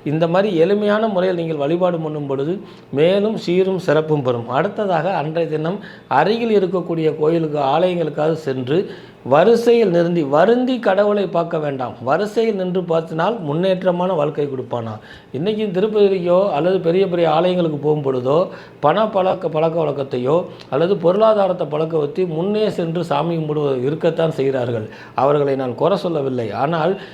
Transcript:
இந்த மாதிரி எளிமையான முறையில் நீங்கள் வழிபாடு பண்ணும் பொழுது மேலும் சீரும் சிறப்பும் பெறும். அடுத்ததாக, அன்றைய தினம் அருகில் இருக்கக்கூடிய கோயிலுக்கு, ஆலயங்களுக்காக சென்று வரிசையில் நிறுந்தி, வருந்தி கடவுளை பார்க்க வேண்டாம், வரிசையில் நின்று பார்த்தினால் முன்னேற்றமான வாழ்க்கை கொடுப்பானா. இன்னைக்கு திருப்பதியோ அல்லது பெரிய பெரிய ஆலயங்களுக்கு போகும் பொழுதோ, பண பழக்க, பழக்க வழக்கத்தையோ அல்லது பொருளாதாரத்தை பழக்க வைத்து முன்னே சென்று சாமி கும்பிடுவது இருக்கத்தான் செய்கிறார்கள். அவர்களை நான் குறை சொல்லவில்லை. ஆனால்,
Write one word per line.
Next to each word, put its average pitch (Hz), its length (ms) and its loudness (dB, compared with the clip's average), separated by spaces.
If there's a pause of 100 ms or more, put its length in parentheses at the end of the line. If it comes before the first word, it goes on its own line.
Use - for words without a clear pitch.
இந்த 160 240 0
மாதிரி 190 280 2
எளிமையான 208 520 2
முறையில் 185 300 0
நீங்கள் 165 200 -4
வழிபாடு 170 420 0
பண்ணும் 151 260 -6
பொழுது 139 340 -4 (300)
மேலும் 196 480 2
சீரும் 185 420 0
சிறப்பும் 156 420 2
பெறும். 120 280 -2
அடுத்ததாக, 185 680 -2
அன்றைய 160 340 -2
தினம் 156 300 -4 (280)
அருகில் 202 580 2
இருக்கக்கூடிய 165 540 -2
கோயிலுக்கு, 156 400 0
ஆலயங்களுக்காக 156 760 0
சென்று 135 560 -2 (360)
வரிசையில் 226 680 4
நிறுந்தி, 170 380 2
வருந்தி 240 500 2
கடவுளை 208 480 2
பார்க்க 165 320 -2
வேண்டாம், 131 340 -4 (100)
வரிசையில் 208 520 0
நின்று 185 260 -2
பார்த்தினால் 165 640 -2
முன்னேற்றமான 180 720 0
வாழ்க்கை 147 340 -2
கொடுப்பானா. 120 480 -6 (340)
இன்னைக்கு 196 500 -2
திருப்பதியோ 196 680 2
அல்லது 170 280 2
பெரிய 170 280 2
பெரிய 170 220 2
ஆலயங்களுக்கு 170 460 2
போகும் 151 260 0
பொழுதோ, 135 460 0 (320)
பண 180 280 2
பழக்க, 185 420 0
பழக்க 160 360 0
வழக்கத்தையோ 139 600 -2 (240)
அல்லது 170 280 2
பொருளாதாரத்தை 185 680 2
பழக்க 160 300 -2
வைத்து 147 280 -2
முன்னே 202 440 -2
சென்று 170 340 -4
சாமி 165 320 0
கும்பிடுவது 147 500 -2
இருக்கத்தான் 165 460 0
செய்கிறார்கள். 123 580 -2 (260)
அவர்களை 139 400 2
நான் 127 200 -4
குறை 170 220 0
சொல்லவில்லை. 135 540 -4
ஆனால், 160 480 -2 (140)